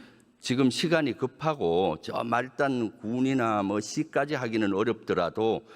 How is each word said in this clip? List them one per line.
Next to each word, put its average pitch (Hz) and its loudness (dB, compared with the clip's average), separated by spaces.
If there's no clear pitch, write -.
지금 127 2
시간이 151 0
급하고 98 0
저 - -6
말단 123 -2
군이나 120 0
뭐 101 0
시까지 147 -2
하기는 113 0
어렵더라도 107 0